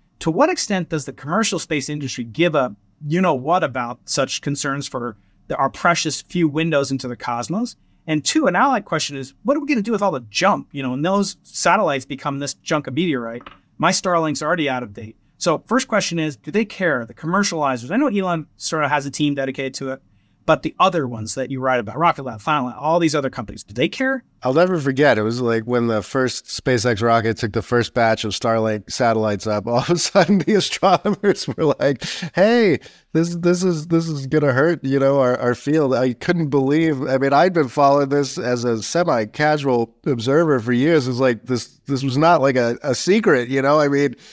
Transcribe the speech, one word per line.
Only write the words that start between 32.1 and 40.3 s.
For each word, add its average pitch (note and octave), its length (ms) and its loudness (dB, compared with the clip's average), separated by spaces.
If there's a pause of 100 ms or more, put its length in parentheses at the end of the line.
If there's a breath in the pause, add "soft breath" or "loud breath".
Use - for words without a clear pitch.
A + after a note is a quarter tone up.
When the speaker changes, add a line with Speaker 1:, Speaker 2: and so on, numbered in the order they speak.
Speaker 2:
"Hey, G#3 440 4 (340 loud breath)
this, E3+ 220 0
this F3 280 0
is, E3+ 240 -2
this E3 200 0
is C#3+ 200 -6
gonna C#3+ 260 2
hurt, D3+ 300 2
you C3+ 160 2
know, C#3 200 4
our, B2 180 4
our B2 180 0
field." C#3 400 2
I B2+ 180 2
couldn't E3 360 -2
believe, C#3+ 520 2
I C3+ 160 0
mean, C3+ 160 0
I'd F3 200 4
been D#3+ 140 2
following C#3+ 420 4
this C#3 280 0
as A#2+ 260 -2
a A#2 180 0
semi-casual C#3 1120 0 (100)
observer C#3 540 2